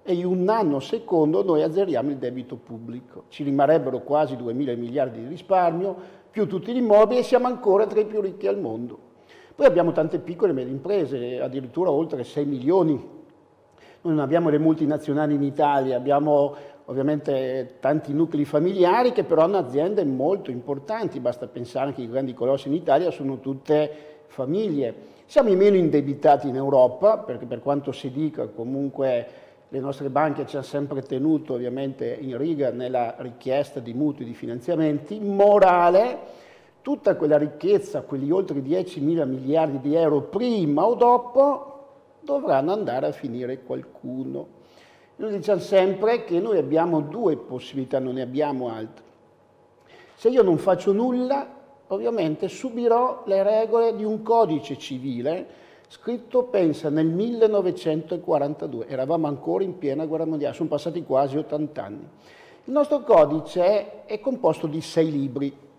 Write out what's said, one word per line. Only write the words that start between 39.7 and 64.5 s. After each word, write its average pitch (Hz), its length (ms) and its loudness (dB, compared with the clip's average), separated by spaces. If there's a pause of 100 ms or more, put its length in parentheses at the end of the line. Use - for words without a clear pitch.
di 143 140 -2
euro, 151 300 4
prima 196 640 0
o 240 80 2
dopo, 247 880 2 (340)
dovranno 165 520 0
andare 147 340 -2
a 151 60 -2
finire 127 500 -8
qualcuno. 131 840 -10 (720)
Noi 214 160 -6
diciamo 196 260 0
sempre 202 640 2
che 175 160 -2
noi 208 180 0
abbiamo 160 440 2
due 165 360 -2
possibilità, 131 600 -6
non 127 160 -4
ne 131 80 -4
abbiamo 131 460 -4
altre. 110 340 -12 (1120)
Se 226 140 0
io 254 120 6
non 175 160 4
faccio 185 340 2
nulla, 254 560 0 (420)
ovviamente 196 580 -2
subirò 240 800 0
le 196 160 2
regole 220 520 2
di 208 80 -6
un 214 200 -4
codice 202 520 2
civile 131 720 -6 (440)
scritto, 247 560 -4
pensa, 165 440 0
nel 160 160 2
millenovecentoquarantadue. 165 1800 0
Eravamo 139 400 -2
ancora 165 360 -4
in 180 140 -6
piena 151 300 -4
guerra 160 180 -4
mondiale, 143 300 -4
sono 160 140 -6
passati 156 340 -4
quasi 135 340 0
ottanta 151 460 -6
anni. - 260 -14 (540)
Il 247 100 -10
nostro 294 280 0
codice 175 1040 2
è - 140 -8
composto 165 460 -2